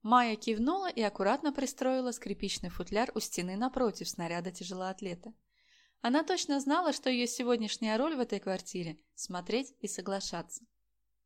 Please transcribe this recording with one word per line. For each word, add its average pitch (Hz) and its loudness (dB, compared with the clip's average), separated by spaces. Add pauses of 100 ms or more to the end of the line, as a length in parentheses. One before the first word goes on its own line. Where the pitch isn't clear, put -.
Майя 233 6
кивнула 262 2
и 233 -2
аккуратно 208 2
пристроила 262 0
скрипичный 196 -6
футляр 202 0
у 220 0
стены 185 -4
напротив 240 0
снаряда 170 -4
тяжелоатлета. 185 -8 (680)
Она 269 4
точно 320 2
знала, 294 4
что - 0
её 240 2
сегодняшняя 226 0
роль 302 2
в 262 -2
этой 220 0
квартире — 185 -4 (160)
смотреть 208 -4
и 208 -8
соглашаться. 190 -6 (600)